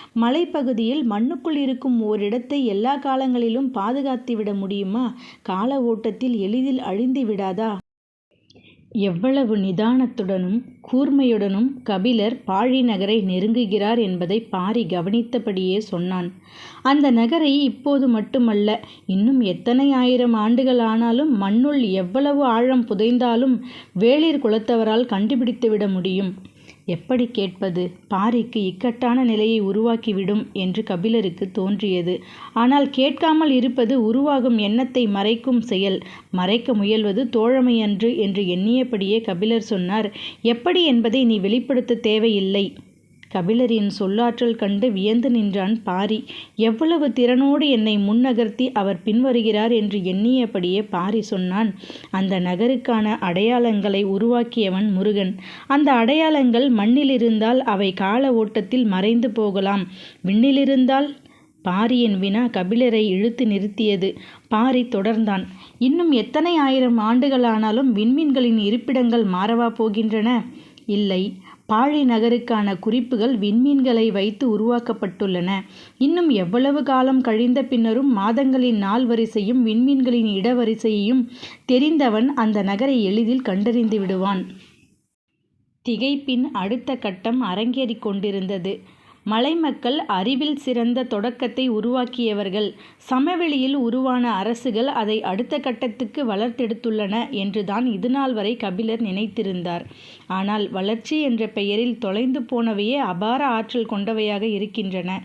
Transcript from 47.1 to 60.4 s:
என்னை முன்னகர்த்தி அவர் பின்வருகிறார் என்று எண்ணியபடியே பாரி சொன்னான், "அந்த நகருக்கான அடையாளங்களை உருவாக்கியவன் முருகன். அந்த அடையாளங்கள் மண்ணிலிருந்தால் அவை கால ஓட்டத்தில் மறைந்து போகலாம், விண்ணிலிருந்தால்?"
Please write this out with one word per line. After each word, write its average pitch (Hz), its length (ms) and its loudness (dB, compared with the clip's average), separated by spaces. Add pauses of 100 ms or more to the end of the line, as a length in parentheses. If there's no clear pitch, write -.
என்னை 220 300 2
முன்னகர்த்தி 233 720 0
அவர் 196 320 -2
பின்வருகிறார் 226 680 2
என்று 208 240 0
எண்ணியபடியே 196 920 0
பாரி 202 320 -2
சொன்னான், 190 520 -2 (360)
"அந்த 190 300 0
நகருக்கான 220 800 0
அடையாளங்களை 208 840 0
உருவாக்கியவன் 214 880 0
முருகன். 196 440 0 (300)
அந்த 285 260 2
அடையாளங்கள் 269 800 4
மண்ணிலிருந்தால் 233 840 2
அவை 202 340 0
கால 233 420 0
ஓட்டத்தில் 220 500 0
மறைந்து 220 460 2
போகலாம், 202 560 -2 (380)
விண்ணிலிருந்தால்?" 269 840 4 (540)